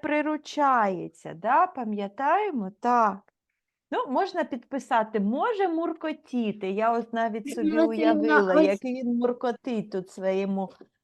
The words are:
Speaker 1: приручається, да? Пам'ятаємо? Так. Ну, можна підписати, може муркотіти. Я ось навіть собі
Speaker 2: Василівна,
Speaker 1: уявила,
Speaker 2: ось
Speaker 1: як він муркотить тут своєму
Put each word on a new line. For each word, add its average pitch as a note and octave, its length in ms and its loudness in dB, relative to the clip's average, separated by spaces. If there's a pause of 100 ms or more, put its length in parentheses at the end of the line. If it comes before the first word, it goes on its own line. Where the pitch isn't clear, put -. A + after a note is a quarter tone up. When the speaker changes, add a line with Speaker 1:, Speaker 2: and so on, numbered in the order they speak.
Speaker 1:
приручається, C4+ 1300 0
да? B3 320 2
Пам'ятаємо? B3+ 1040 -2 (100)
Так. A3+ 520 2 (580)
Ну, A4 160 -2
можна E4+ 380 -2
підписати, A#3 760 -2
може F#4 480 0
муркотіти. D4+ 1000 -4
Я A3 220 0
ось A#3 200 -4
навіть A3+ 420 -4
собі D#4 160 0
Speaker 2:
Василівна, - 160 4
Speaker 1:
уявила, D4+ 680 2
Speaker 2:
ось D#4 120 6
Speaker 1:
як G3+ 180 0
він B3 340 -2
муркотить A#3+ 760 -2
тут F#3+ 180 -6
своєму F#3+ 600 -2 (320)